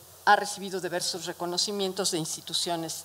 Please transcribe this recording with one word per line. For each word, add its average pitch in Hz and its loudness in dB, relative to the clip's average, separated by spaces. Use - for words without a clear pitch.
ha 202 10
recibido 190 -4
diversos 170 -2
reconocimientos 185 0
de 175 0
instituciones 165 -4